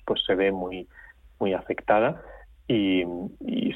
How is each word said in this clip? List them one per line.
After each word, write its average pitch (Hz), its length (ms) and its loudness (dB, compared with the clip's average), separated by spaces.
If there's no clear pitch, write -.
pues, - 180 0
se 95 100 0
ve 98 180 2
muy, 92 360 -6
muy 98 140 0
afectada. 110 720 0
Y, 95 320 4
y, - 300 0